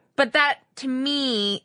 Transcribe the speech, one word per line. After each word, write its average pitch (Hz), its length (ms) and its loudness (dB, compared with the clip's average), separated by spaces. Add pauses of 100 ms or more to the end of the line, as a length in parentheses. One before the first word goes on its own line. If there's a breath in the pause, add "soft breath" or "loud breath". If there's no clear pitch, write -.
(140)
But 254 200 0
that, 294 240 2 (180)
to 269 120 -8
me, 254 760 -2